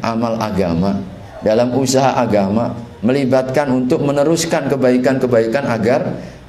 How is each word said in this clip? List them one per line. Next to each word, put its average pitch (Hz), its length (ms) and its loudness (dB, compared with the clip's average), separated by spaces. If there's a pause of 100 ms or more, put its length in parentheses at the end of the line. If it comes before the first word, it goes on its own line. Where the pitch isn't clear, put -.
amal 113 320 -2
agama, 98 640 -2 (400)
dalam 117 320 2
usaha 131 480 2
agama, 104 560 0 (240)
melibatkan 131 720 0
untuk 127 320 0
meneruskan 143 640 0
kebaikan-kebaikan 127 960 2
agar 120 480 0 (360)